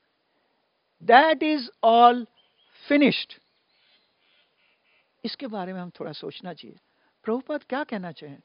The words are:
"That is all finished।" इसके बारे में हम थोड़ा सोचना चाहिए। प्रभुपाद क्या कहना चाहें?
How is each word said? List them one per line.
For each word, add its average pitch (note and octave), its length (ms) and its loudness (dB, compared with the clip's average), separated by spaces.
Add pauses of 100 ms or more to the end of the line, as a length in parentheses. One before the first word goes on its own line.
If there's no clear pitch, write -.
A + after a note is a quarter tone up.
(1040)
"That C4+ 400 4
is D4+ 180 -2 (240)
all A#3+ 400 4 (680)
finished।" C#4+ 520 0 (1800)
इसके C4 220 -12
बारे F#3+ 260 -10
में F#3 80 -12
हम F3+ 80 -12
थोड़ा E3 220 -14
सोचना E3 420 -14
चाहिए। - 260 -20 (440)
प्रभुपाद C4 400 -6
क्या C4+ 200 -8
कहना F#3+ 280 -10
चाहें? C#3+ 340 -18